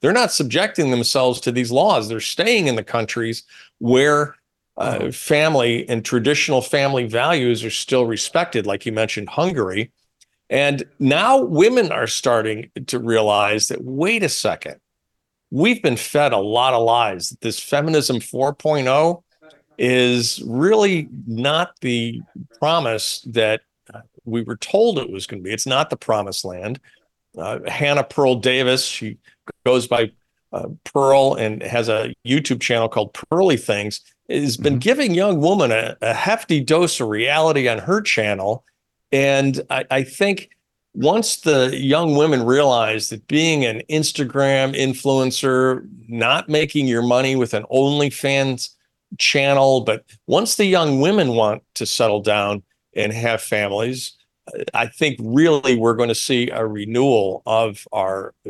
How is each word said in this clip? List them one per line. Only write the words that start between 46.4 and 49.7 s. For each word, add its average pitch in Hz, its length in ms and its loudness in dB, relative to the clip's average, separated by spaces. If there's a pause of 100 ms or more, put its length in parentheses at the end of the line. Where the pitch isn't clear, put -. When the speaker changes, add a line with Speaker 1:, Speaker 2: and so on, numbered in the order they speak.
Speaker 1:
making 151 380 0
your 117 120 0
money 123 340 2
with 123 200 0
an 104 180 -4
OnlyFans 139 1000 0 (420)
channel, 139 640 4